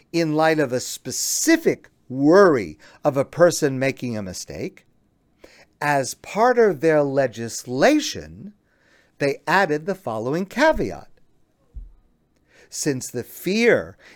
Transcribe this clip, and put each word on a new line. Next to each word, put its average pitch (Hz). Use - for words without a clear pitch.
in 165
light 156
of 135
a 127
specific -
worry 139
of 139
a 135
person 156
making 127
a 104
mistake, 90
as 143
part 233
of 196
their 156
legislation, 127
they 139
added 160
the 190
following 127
caveat. 196
Since -
the 120
fear 190